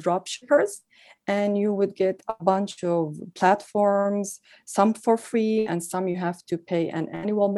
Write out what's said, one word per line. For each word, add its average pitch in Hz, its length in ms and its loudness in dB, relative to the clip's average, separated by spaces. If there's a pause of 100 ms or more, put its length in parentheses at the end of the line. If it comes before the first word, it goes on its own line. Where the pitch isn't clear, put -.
dropshippers, 247 680 0 (560)
and 202 300 0
you 208 200 2
would 196 180 0
get 190 320 0
a 220 160 -8
bunch 190 400 0
of 165 320 0 (200)
platforms, 202 1040 0 (240)
some 214 280 2
for 226 220 2
free, 220 540 0
and 170 220 -2
some 185 200 -4
you 175 60 -4
have 175 300 -6
to 170 100 -4
pay 170 320 -2
an 165 200 -4
annual 202 480 -2